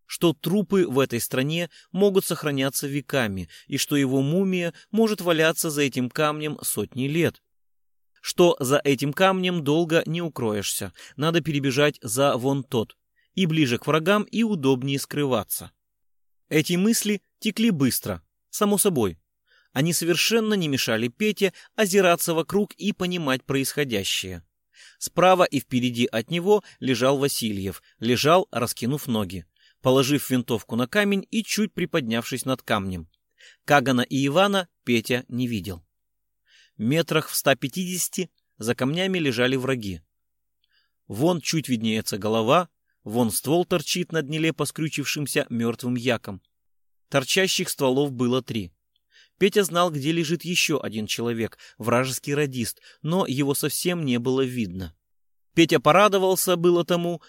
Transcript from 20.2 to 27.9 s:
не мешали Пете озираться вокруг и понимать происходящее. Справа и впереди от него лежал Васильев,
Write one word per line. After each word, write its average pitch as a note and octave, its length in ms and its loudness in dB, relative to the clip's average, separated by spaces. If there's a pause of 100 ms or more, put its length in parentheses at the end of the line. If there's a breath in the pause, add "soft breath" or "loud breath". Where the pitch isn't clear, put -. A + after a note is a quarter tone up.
не F3+ 140 0
мешали B2 400 0
Пете G3 440 0 (240 loud breath)
озираться F#3 560 2
вокруг E3+ 400 0
и G3 200 -4
понимать E3+ 520 -2
происходящее. A2 1000 -2 (560 loud breath)
Справа F3+ 460 4
и C#3 160 0
впереди A#2+ 460 0
от A2+ 240 -4
него F#3 340 2 (160 loud breath)
лежал C3 380 0
Васильев, G#2 640 -4 (180 soft breath)